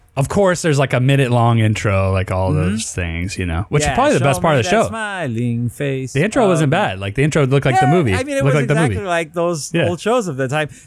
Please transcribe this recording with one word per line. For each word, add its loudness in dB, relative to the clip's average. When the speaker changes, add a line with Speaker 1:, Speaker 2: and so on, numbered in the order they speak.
Speaker 1:
Of 0
course, 2
there's, 0
like, 0
a 2
minute 2
long 4
intro, 0
like, 0
all 0
Speaker 2:
Mm-hmm. 0
Speaker 1:
those -6
things, -6
you -4
know, -4
which 0
Speaker 2:
Yeah, 0
Speaker 1:
is -2
probably 2
the 0
Speaker 2:
"Show 2
Speaker 1:
best 0
part 2
Speaker 2:
me 2
Speaker 1:
of 0
the -2
Speaker 2:
that 2
Speaker 1:
show. -2
Speaker 2:
smiling -4
face." -6
Speaker 1:
The 2
intro 2
wasn't 2
Speaker 2:
Um, 2
Speaker 1:
bad. 0
Like, -6
the 2
intro 2
looked 2
like 2
the 4
Speaker 2:
yeah, 4
Speaker 1:
movie. 2
Speaker 2:
I 0
mean, -6
it 0
Speaker 1:
Looked 2
Speaker 2:
was 2
Speaker 1:
like 0
the 0
Speaker 2:
exactly 2
Speaker 1:
movie. -6
Speaker 2:
like -4
those -4
Speaker 1:
Yeah. 0
Speaker 2:
old -4
shows 0
of -6
the -4
time -2